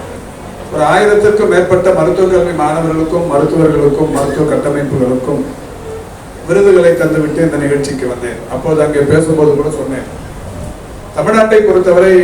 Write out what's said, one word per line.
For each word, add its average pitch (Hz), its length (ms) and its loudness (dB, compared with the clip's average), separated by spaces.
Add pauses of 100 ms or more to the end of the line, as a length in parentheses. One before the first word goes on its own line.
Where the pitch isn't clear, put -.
(720)
ஒரு 151 140 -4
ஆயிரத்திற்கும் 208 680 2
மேற்பட்ட 180 400 2
மருத்துவக் 180 420 2
கல்வி 175 200 0
மாணவர்களுக்கும் 160 760 -2
மருத்துவர்களுக்கும் 151 840 2
மருத்துவ 139 300 -2
கட்டமைப்புகளுக்கும் 135 960 -2 (1000)
விருதுகளை 180 500 4
தந்துவிட்டு 156 480 0
இந்த 151 220 0
நிகழ்ச்சிக்கு 139 440 -2
வந்தேன். 123 320 -8 (120)
அப்போது 151 300 0
அங்கே 143 300 0
பேசும்போது 156 400 2
கூட 143 200 -2
சொன்னேன், 135 360 -6 (1040)
தமிழ்நாட்டை 220 460 2
பொறுத்தவரை 185 640 4